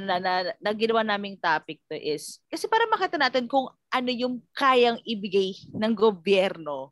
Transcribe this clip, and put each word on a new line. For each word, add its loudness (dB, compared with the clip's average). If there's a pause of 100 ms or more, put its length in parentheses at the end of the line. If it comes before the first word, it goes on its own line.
na, 0
na, 0 (180)
na -4
ginawa 2
naming -2
topic -2
to -8
is -8
kasi -4
para 2
makita 0
natin 0
kung 0 (160)
ano -2
yung -4
kayang 4
ibigay 0 (160)
ng 0
gobyerno. 0